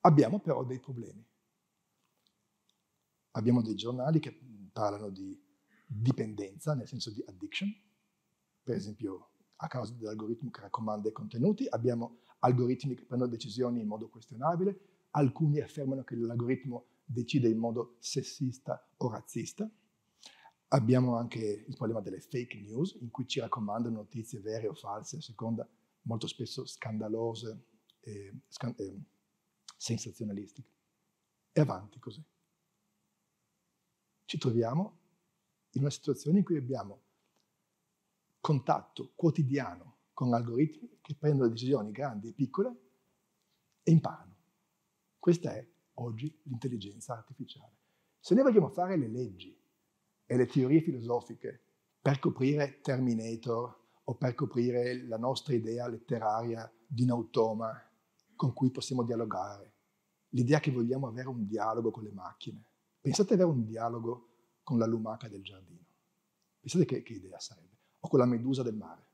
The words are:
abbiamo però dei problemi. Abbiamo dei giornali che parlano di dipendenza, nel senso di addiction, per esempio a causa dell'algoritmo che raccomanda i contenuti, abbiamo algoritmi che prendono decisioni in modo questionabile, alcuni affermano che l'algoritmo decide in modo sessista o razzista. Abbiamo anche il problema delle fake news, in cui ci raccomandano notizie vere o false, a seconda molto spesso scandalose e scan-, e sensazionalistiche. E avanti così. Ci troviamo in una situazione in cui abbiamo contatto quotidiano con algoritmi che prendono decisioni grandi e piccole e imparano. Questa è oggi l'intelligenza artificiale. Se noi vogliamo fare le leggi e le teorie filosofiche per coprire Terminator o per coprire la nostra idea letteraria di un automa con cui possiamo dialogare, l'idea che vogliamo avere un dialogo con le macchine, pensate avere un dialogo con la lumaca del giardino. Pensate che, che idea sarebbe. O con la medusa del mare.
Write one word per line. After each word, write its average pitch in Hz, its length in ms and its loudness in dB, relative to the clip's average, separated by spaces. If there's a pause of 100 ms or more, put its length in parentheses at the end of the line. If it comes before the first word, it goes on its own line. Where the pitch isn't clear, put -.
abbiamo 151 400 8
però 131 220 0
dei 127 160 -4
problemi. 113 480 -12 (2000)
Abbiamo 120 320 4
dei 110 140 -2
giornali 127 440 2
che 131 180 -12 (320)
parlano 104 380 -2
di 95 340 -12 (440)
dipendenza, 110 880 -2
nel 120 120 -6
senso 120 240 -10
di 104 160 -10
addiction, 101 480 -6 (880)
per 117 120 -4
esempio 98 560 -8 (260)
a 160 120 -8
causa 120 260 -6
dell'algoritmo 110 560 -6
che - 100 -16
raccomanda 104 480 -2
i 110 40 -4
contenuti, 156 540 0
abbiamo 117 520 0 (220)
algoritmi 123 540 4
che - 120 -18
prendono 123 240 0
decisioni 120 500 -2
in 110 60 -4
modo 107 240 -6
questionabile, 170 1000 -4
alcuni 147 480 4
affermano 135 440 -4
che - 100 -10
l'algoritmo 120 720 -2 (140)
decide 120 460 4
in 110 80 6
modo 117 440 -2
sessista - 840 -4 (120)
o 127 100 -2
razzista. 165 640 -6 (1000)
Abbiamo 127 480 4
anche 113 500 -2
il 135 80 -10
problema 113 260 -2
delle 92 200 -8
fake 120 400 -8
news, 113 400 -4
in 117 100 -10
cui 120 160 -6
ci - 140 -4
raccomandano 113 560 -2
notizie 107 440 -10
vere 110 280 -4
o 90 60 -6
false, 107 440 -10
a 160 40 -12
seconda 113 440 -6 (360)
molto 113 240 -4
spesso - 400 -8
scandalose 110 1000 -6 (360)
e 104 480 -14
scan-, - 280 -8
e 98 240 -8 (760)
sensazionalistiche. 104 960 -8 (840)
E - 80 4
avanti 107 380 0
così. 127 240 -14 (2000)
Ci - 120 -6
troviamo 120 600 0 (720)
in 127 120 -2
una 143 80 2
situazione 151 480 2
in 202 60 6
cui 170 120 0
abbiamo 123 440 -6 (1400)
contatto - 760 0
quotidiano 135 800 0 (200)
con 123 200 0
algoritmi 120 680 0
che - 140 -10
prendono 143 340 4
decisioni 113 420 0
grandi 113 380 -6
e - 40 -12
piccole 208 440 0 (1080)
e - 80 4
imparano. - 460 4 (840)
Questa - 360 2
è 113 140 -10 (260)
oggi 120 500 -6
l'intelligenza 117 720 -6
artificiale. - 600 -16 (440)
Se - 140 4
noi 262 100 8
vogliamo 214 240 8
fare 180 280 -2
le 131 120 0
leggi 110 520 -8 (640)
e 127 100 0
le 123 100 6
teorie 139 360 6
filosofiche 120 800 -4 (380)
per 139 200 4
coprire 143 600 0
Terminator 117 1080 -2 (180)
o 123 100 -4
per 156 200 0
coprire 123 720 0
la 113 120 -4
nostra 127 360 -2
idea 117 340 -2
letteraria 113 840 -2 (140)
di 120 160 0
un 123 80 6
automa 113 640 0 (600)
con 131 160 2
cui 131 180 4
possiamo 127 320 -2
dialogare, 107 680 -4 (560)
l'idea 127 320 4
che 151 100 0
vogliamo 123 380 0
avere 127 200 -8
un 120 180 -4
dialogo 110 440 0
con 110 140 -8
le 104 80 -12
macchine, - 520 -14 (360)
pensate 196 340 2
avere 180 140 6
un 131 160 2
dialogo 117 640 -4 (340)
con 120 160 0
la 110 80 6
lumaca 110 420 -2
del 98 140 -14
giardino. 95 420 -20 (760)
Pensate 160 240 4
che, 120 180 -2
che - 120 -14
idea 95 260 -14
sarebbe. - 320 -16 (320)
O - 40 -6
con 147 100 6
la 123 80 8
medusa 123 360 2
del 117 140 -2
mare. 85 380 -12